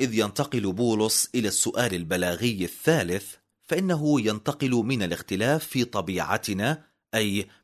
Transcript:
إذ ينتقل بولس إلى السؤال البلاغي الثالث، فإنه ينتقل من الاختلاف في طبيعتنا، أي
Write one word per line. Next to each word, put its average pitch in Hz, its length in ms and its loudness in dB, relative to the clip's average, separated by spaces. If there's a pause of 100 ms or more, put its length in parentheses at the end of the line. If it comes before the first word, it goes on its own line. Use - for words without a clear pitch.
إذ 127 140 0
ينتقل 107 580 0
بولس 110 600 2
إلى 117 140 2
السؤال 113 460 0
البلاغي 90 720 -2
الثالث، 98 680 0 (320)
فإنه 151 540 2
ينتقل 110 500 -2
من 120 320 2
الاختلاف 101 640 0
في 127 180 0
طبيعتنا، 101 1000 -2 (320)
أي 104 340 0 (160)